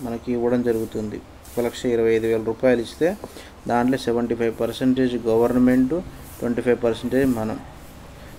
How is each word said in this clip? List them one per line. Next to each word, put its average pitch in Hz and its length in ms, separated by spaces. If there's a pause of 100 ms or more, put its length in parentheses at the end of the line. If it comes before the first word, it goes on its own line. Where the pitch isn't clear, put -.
మనకి 117 280
ఇవ్వడం 120 320
జరుగుతుంది. 110 580 (300)
ఒక 120 140
లక్ష - 200
ఇరవై 117 300
ఐదు 113 120
వేల 113 160
రూపాయలు 117 380
ఇస్తే, 165 360 (500)
దాంట్లో 120 300
సెవెంటీ 120 380
ఫైవ్ 113 240
పర్సెంటేజ్ 120 680
గవర్నమెంట్, 127 680 (460)
ట్వంటీ 123 220
ఫైవ్ 120 220
పర్సెంటేజ్ 123 460
మనం. 110 300 (800)